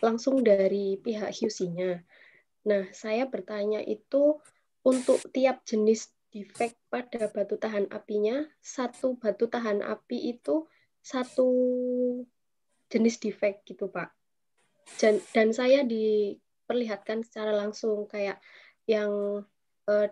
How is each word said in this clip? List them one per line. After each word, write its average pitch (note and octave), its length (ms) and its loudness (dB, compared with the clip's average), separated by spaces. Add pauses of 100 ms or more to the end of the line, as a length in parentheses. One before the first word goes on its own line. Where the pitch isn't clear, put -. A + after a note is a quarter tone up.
langsung A#3 400 2
dari G3 560 2
pihak G#3+ 320 -6
Q A3 160 -4
C-nya. F3+ 560 -4 (640)
Nah, G3 240 0
saya A3+ 340 -4
bertanya G#3+ 540 -4
itu C#4+ 560 0 (480)
untuk C4 480 4
tiap C4 320 2
jenis A3 480 2 (160)
defek A3+ 480 -6 (160)
pada A#3+ 400 -4
batu G3+ 240 -4
tahan G#3 320 -2
apinya, G#3+ 560 -2 (160)
satu B3+ 560 -4
batu A3+ 320 -2
tahan A3+ 320 -2
api A#3+ 560 -6
itu D#4 320 -2 (320)
satu B3+ 480 -2 (1400)
jenis A3+ 320 2
defek G3+ 400 -4
gitu, G3 240 -10
Pak. F3 240 -10 (880)
Dan, G#3+ 300 4
dan A3 240 4
saya B3+ 320 6
diperlihatkan A3 1400 -2
secara G#3+ 320 -2
langsung G#3 500 -2
kayak G3+ 320 -4 (480)
yang, G#3 560 0 (480)
eh, G#3 220 4